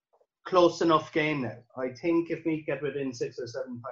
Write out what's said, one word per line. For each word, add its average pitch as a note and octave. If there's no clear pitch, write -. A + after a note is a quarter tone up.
close F3
enough E3
game D3+
now. G#2+
I C3
think E3
if D#3+
we D#3
get C#3+
within C#3
six C#3
or B2+
seven B2+